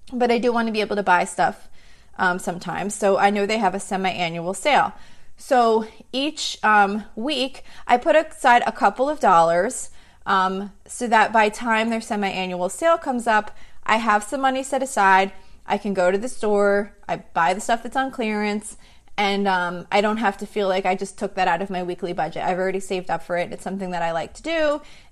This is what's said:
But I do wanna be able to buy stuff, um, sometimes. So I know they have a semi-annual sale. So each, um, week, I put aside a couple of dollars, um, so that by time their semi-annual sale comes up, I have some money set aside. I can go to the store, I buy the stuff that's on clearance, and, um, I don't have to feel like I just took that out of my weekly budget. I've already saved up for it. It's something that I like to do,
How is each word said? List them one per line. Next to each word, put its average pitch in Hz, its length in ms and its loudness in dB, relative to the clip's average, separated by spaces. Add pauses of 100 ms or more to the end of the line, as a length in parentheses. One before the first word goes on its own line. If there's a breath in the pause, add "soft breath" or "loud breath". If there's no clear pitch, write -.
(120)
But 240 180 2
I 240 80 2
do 240 140 2
wanna 226 180 0
be 214 100 0
able 208 160 -2
to 208 60 0
buy 180 220 4
stuff, - 440 -2 (500 soft breath)
um, 180 200 0
sometimes. 180 560 -6
So 196 220 2
I 202 140 4
know 202 160 0
they 214 120 -2
have 190 160 2
a 202 60 -6
semi-annual 175 760 -4
sale. 247 380 2 (440 soft breath)
So 226 500 2 (260 loud breath)
each, 285 500 -6
um, 208 420 4 (120)
week, 262 480 -4 (220 loud breath)
I 247 100 4
put 302 180 2
aside 294 520 4
a 226 60 0
couple 247 360 2
of 294 120 -4
dollars, 175 680 4 (380 soft breath)
um, 190 440 0 (160)
so - 220 -6
that 214 240 6
by 220 160 6
time 226 400 0
their 226 140 -2
semi-annual 185 640 -2
sale 330 300 2
comes 247 280 -4
up, 214 300 2 (300 soft breath)
I 214 100 4
have 214 260 2
some 269 200 -6
money 262 200 0
set 262 200 -2
aside. 196 500 4 (340 soft breath)
I 202 120 0
can 202 160 -4
go 180 160 4
to 196 80 2
the 233 100 -6
store, 202 640 2 (140)
I 175 80 -2 (160)
buy 175 220 2
the 202 80 -2
stuff 233 200 0
that's 247 140 -8
on 269 140 0
clearance, 214 680 -2 (400 soft breath)
and, 202 320 0
um, 180 420 -2
I 208 120 4
don't 214 160 0
have 202 200 0
to 208 80 -8
feel 202 220 -2
like 190 160 0
I 185 100 0
just 196 240 -8
took 196 180 -6
that 185 120 2
out 170 140 0
of 196 80 -6
my 180 120 -6
weekly 175 300 -6
budget. 165 300 -4
I've 180 160 -2
already 190 220 -2
saved 190 300 -6
up 170 120 -4
for 175 160 -4
it. 175 120 -4
It's 175 140 -12
something 185 280 -6
that 175 100 -4
I 165 100 -2
like 160 220 -6
to - 80 -18
do, 302 400 0 (300 loud breath)